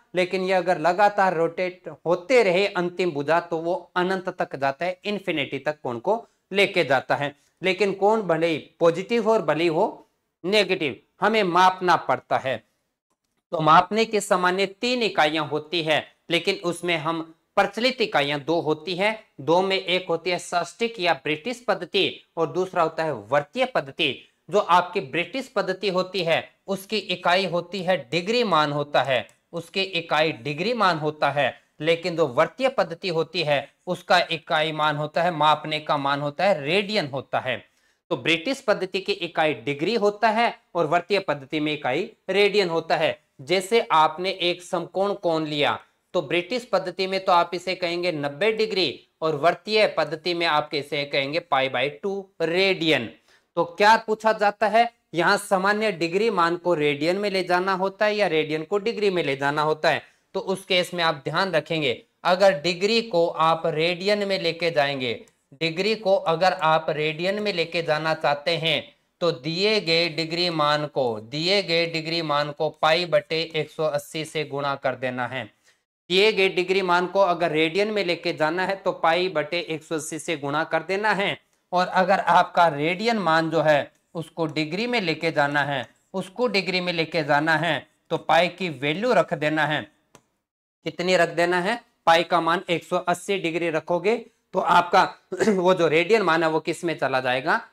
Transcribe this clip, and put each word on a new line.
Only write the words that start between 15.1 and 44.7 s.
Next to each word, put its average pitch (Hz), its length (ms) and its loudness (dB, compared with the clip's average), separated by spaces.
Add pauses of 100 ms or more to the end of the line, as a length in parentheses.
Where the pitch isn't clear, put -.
होती 151 360 -4
है, 151 220 0 (240)
लेकिन 170 340 0
उसमें 170 340 -2
हम 160 360 -6 (220)
प्रचलित 220 460 0
इकाइयां 147 380 0
दो 156 220 0
होती 156 340 -4
हैं। 208 220 -2 (240)
दो 160 200 2
में 190 160 0
एक 180 320 -2
होती 165 200 -2
है 175 100 -2
षष्टिक 185 600 -6
या 170 140 2
ब्रिटिश 151 540 -6
पद्धति 175 420 0 (280)
और 165 100 0
दूसरा 175 360 -2
होता 160 200 -2
है 156 100 -2 (160)
वर्तीय 147 360 0
पद्धति। 143 500 -2 (340)
जो 180 100 2
आपकी 175 420 2
ब्रिटिश 170 460 -6
पद्धति 185 420 -4
होती 185 340 -2
है 156 200 2 (240)
उसकी 196 300 -6
इकाई 185 480 0
होती 175 360 -4
है 180 160 0 (120)
डिग्री 196 340 0
मान 156 280 2
होता 147 320 0
है, 123 240 0 (260)
उसकी 170 280 -6
इकाई 165 520 0
डिग्री 147 400 -4
मान 190 240 2
होता 151 340 0
है। 135 220 0 (280)
लेकिन 165 340 0
जो 160 120 2
वर्तीय 160 420 0
पद्धति 180 400 -4
होती 165 340 -2
है 143 240 0 (200)
उसका 180 320 2 (120)
इकाई 160 400 -2
मान 151 240 0
होता 151 280 -2
है, 175 80 2
मापने 151 480 2
का 151 180 -2
मान 139 240 0
होता 147 240 -2
है 185 160 2
रेडियन 185 460 -2
होता 127 320 -4
है। 120 180 -4 (540)
तो 165 60 -2
ब्रिटिश 165 440 -2
पद्धति 185 380 -2
की 190 140 -6
इकाई 160 420 -2
डिग्री 143 400 -4
होता 208 340 2
है 220 240 0 (220)
और 170 100 0
वर्तीय 202 340 0
पद्धति 147 400 -4
में 151 140 -2
इकाई 147 360 -4 (200)
रेडियन 196 400 2
होता 165 260 0
है। 151 220 0 (240)
जैसे 190 520 0
आपने 160 360 2 (120)
एक 175 220 0
समकोण 185 500 -2